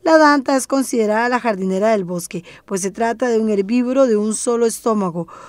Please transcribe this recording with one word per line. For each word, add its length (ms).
La 160
danta 360
es 120
considerada 640
la 100
jardinera 520
del 120
bosque, 400
pues 160
se 80
trata 400
de 80
un 100
herbívoro 580
de 100
un 180
solo 320
estómago. 640